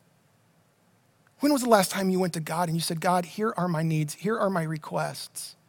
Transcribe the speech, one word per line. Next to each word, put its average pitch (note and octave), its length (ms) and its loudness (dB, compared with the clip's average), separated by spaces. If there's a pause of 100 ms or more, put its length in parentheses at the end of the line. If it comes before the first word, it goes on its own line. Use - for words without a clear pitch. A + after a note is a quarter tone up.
(1400)
When C#4+ 100 4
was C4+ 120 4
the B3 80 0
last G3+ 200 6
time F#3+ 200 0
you F#3 80 2
went F3+ 160 0
to E3+ 60 -4
God D#3+ 280 -2
and D#3+ 80 0
you E3 60 0
said, E3 180 -4
"God, F3+ 240 2
here G#3+ 320 -4
are F3 120 0
my D#3+ 140 0
needs, D#3 320 0
here G#3+ 240 -2
are G3 120 2
my F3+ 120 0
requests"? D#3 920 -6 (140)